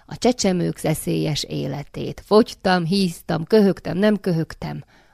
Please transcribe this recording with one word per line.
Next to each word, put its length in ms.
a 100
csecsemők 600
szeszélyes 640
életét. 840
Fogytam, 600
híztam, 600
köhögtem, 520
nem 240
köhögtem, 640